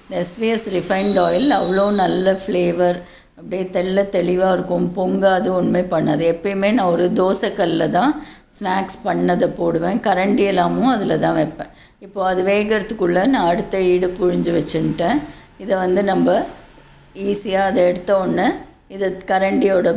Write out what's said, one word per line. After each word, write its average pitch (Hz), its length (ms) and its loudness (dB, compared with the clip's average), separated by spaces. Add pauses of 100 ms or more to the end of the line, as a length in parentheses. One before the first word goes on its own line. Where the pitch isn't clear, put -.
இந்த - 180 -16
எஸ் 175 180 -2
வி 226 120 -2
எஸ் 220 220 -2
ரிஃபைன்ட் 196 480 0
ஆயில் 180 340 2
அவ்வளோ 190 320 2 (100)
நல்ல 185 400 2
ஃப்ளேவர், 180 640 0 (360)
அப்படியே 180 320 -6
தெள்ள 185 360 0 (100)
தெளிவா 180 400 2
இருக்கும், 180 400 0
பொங்காது, 190 600 2
ஒண்ணுமே 175 320 0
பண்ணாது. 156 420 0
எப்பயுமே 196 460 0
நான் 196 200 2
ஒரு 170 220 2
தோசைக்கல்ல 185 760 0
தான் 233 220 2 (400)
ஸ்நாக்ஸ் 190 500 -4
பண்ணதை 180 460 0
போடுவேன், 175 520 -2
கரண்டி 202 440 2
எல்லாமும் 180 460 2
அதுல 202 280 0
தான் 165 200 0
வைப்பேன். 156 320 -4 (300)
இப்போ 196 240 -10
அது 185 180 0
வேகறதுக்குள்ள 202 840 0
நான் 240 220 2
அடுத்த 196 340 -2
ஈடு 180 260 2
புழிஞ்சு 175 440 -2
வச்சுட்டேன். 165 680 0 (400)
இதை 202 180 -2
வந்து 185 260 0
நம்ம 185 260 2 (880)
ஈஸியா 196 460 -2
அதை 196 220 2
எடுத்த 180 340 0
உடனே 185 280 0 (420)
இதை 196 200 -4 (180)
கரண்டியோட 190 720 2